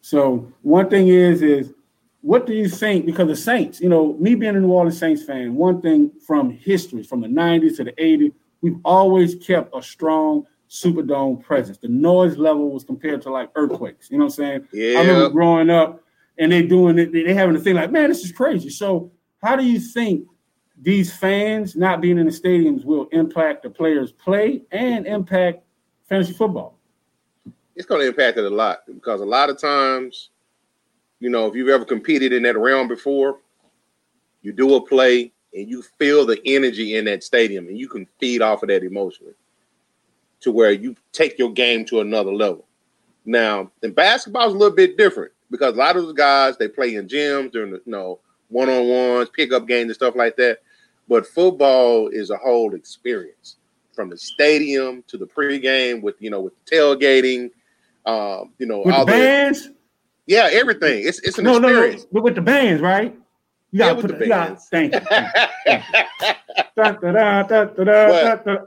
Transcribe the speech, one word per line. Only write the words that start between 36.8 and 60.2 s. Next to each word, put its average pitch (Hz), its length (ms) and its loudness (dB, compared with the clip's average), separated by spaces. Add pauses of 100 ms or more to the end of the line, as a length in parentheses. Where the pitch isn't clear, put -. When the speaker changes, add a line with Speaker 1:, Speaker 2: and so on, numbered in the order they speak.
Speaker 2:
in 110 120 -2
that 101 180 -6
stadium 98 420 -2
and 95 100 -14
you 131 120 -14
can 98 180 -14 (140)
feed 123 200 -4
off 110 220 0
of 107 60 -8
that 95 160 0
emotionally 95 500 -10 (1080)
to 127 100 -2
where 110 220 4
you 110 220 -6 (180)
take 156 260 -2
your 120 140 -2
game 117 320 -2
to 113 160 -2
another 104 320 -4
level. 101 320 -4 (600)
Now, 107 440 -2 (120)
in 110 100 -8
basketball, 226 540 0
it's 202 80 -2
a 196 40 -6
little 202 160 4
bit 185 220 4
different 175 360 0 (180)
because 123 240 -2
a 113 40 -6
lot 160 180 2
of 175 80 -2
those 156 100 -12
guys, 139 420 2
they - 120 -4
play 123 260 -4
in 98 120 -8
gyms 139 460 -4
during 107 200 -8
the, 90 120 -16
you 117 80 -12
know, 92 280 -10 (280)
one-on-ones, 123 880 0
pickup 123 320 -2
games 120 200 -2
and 110 60 -8
stuff 123 220 -2
like 117 200 -2
that. 123 240 0 (480)
But 117 180 2
football 131 840 2
is 104 220 -8
a 101 80 -6
whole 117 360 0
experience - 840 -12 (360)
from 98 160 -10
the 87 80 -16
stadium 139 920 -2
to 113 100 -16
the 92 80 -12
pregame 131 760 -2
with, 101 180 -6
you 107 100 -10
know, 101 100 -6
with 95 140 -10 (100)
the - 120 -4
tailgating, 131 760 2 (560)
um, 104 520 -6
you 131 60 -8
know, 107 180 -6
Speaker 1:
With 180 120 4
Speaker 2:
all 135 100 4
Speaker 1:
the - 80 2
Speaker 2:
the 233 60 4
Speaker 1:
bands? 277 500 2 (580)